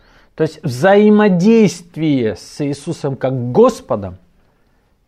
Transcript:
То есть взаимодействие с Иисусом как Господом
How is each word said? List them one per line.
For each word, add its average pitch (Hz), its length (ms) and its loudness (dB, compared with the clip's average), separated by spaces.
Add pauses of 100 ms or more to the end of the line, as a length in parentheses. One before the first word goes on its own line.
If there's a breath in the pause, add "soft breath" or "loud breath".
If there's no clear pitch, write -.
(360 soft breath)
То 156 80 -4
есть - 200 -8
взаимодействие 185 1700 2
с - 280 -10
Иисусом 139 520 -8
как 127 340 -6
Господом 117 680 -2 (880)